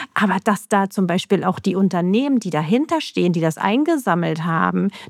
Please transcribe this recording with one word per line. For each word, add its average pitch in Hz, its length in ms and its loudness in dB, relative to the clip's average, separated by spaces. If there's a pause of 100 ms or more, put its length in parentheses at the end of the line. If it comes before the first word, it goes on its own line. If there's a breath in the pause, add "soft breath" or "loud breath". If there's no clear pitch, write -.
(140 loud breath)
Aber 196 300 2
dass 202 240 0
da 196 220 2
zum 190 160 0
Beispiel 170 380 0
auch 180 140 -2
die - 180 -2
Unternehmen, 196 640 2
die 185 100 -8
dahinter 220 500 0
stehen, 180 320 0
die 165 80 0
das 160 160 0
eingesammelt 196 880 0
haben, 180 460 0 (200 loud breath)